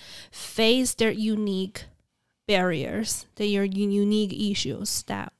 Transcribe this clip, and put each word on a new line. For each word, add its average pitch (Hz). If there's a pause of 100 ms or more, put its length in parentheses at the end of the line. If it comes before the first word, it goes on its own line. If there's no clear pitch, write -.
(320)
face 240
their 220
unique 208 (640)
barriers, 185 (100)
their 208
u-, 202
unique 202
issues -
that 196